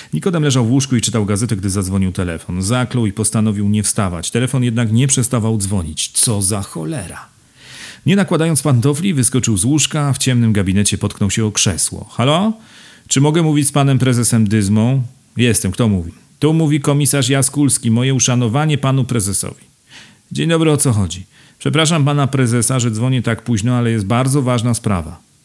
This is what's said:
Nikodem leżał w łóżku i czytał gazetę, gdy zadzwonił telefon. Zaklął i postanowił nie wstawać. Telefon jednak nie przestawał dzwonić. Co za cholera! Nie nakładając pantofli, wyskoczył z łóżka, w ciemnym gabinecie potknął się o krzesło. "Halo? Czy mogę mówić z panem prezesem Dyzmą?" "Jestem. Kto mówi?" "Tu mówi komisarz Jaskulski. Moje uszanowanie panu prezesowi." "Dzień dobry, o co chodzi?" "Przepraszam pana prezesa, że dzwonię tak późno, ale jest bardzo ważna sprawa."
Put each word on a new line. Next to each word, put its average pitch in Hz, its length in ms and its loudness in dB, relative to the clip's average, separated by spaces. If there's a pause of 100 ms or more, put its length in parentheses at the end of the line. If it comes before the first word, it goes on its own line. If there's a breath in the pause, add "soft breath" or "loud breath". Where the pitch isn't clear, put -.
(140 loud breath)
Nikodem 165 280 0
leżał 131 240 2
w 113 40 2
łóżku 135 260 0
i 113 40 2
czytał 107 260 -2
gazetę, 104 300 -2
gdy 95 140 -4
zadzwonił 95 420 0
telefon. 90 500 -4
Zaklął 120 440 0
i 98 60 -2
postanowił 107 560 0
nie 107 140 2
wstawać. 87 480 -4
Telefon 123 340 0
jednak 117 280 0
nie 123 140 4
przestawał 113 520 0
dzwonić. 98 500 -4
Co 104 340 0
za 98 200 -2
cholera! 123 680 -10 (760 loud breath)
Nie 180 100 4
nakładając 165 460 0
pantofli, 147 520 2
wyskoczył 123 420 0
z 92 80 0
łóżka, 143 480 0
w 131 60 -4
ciemnym 120 340 2
gabinecie 98 460 0
potknął 104 320 -2
się 113 140 0
o 107 80 -2
krzesło. - 600 -4
"Halo? 165 400 0 (560 loud breath)
Czy - 120 2
mogę 151 220 4
mówić 151 260 2
z - 40 -8
panem 139 260 4
prezesem 117 500 2
Dyzmą?" 110 540 2 (340)
"Jestem. 113 360 0
Kto 117 160 0
mówi?" 87 240 -2 (260)
"Tu 151 140 2
mówi 156 280 2
komisarz 143 480 0
Jaskulski. 139 600 0
Moje 127 240 2
uszanowanie 131 640 0
panu 135 260 0
prezesowi." 101 600 -4 (680 loud breath)
"Dzień 151 160 -2
dobry, 165 220 2
o 147 60 4
co 135 160 0
chodzi?" 95 340 -2 (320 loud breath)
"Przepraszam 151 460 0
pana 143 220 2
prezesa, 127 540 0
że 120 100 0
dzwonię 123 320 -2
tak 113 200 -4
późno, 120 320 0
ale 120 160 0
jest 110 160 -2
bardzo 131 360 0
ważna 120 320 0
sprawa." 92 460 -4 (240)